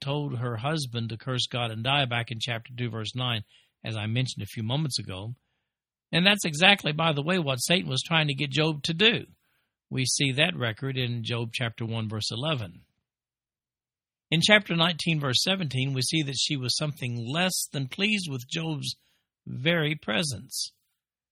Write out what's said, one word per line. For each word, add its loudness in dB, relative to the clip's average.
told -2
her -2
husband -2
to -8
curse -2
God -2
and -6
die 4
back -2
in -6
chapter -4
two, -2
verse -6
nine, -2
as -4
I -4
mentioned 0
a -8
few -6
moments 0
ago. -8
And 4
that's 4
exactly, 4
by 2
the 0
way, 2
what 0
Satan 2
was 0
trying 2
to 0
get -2
Job 2
to 0
do. 4
We 0
see 2
that 2
record -2
in -2
Job -2
chapter -4
one, -2
verse -4
eleven. -4
In 2
chapter 6
nineteen, 2
verse 2
seventeen, 0
we 0
see 0
that -4
she 0
was -2
something -4
less 0
than -2
pleased 0
with -6
Job's -4
very 0
presence. -4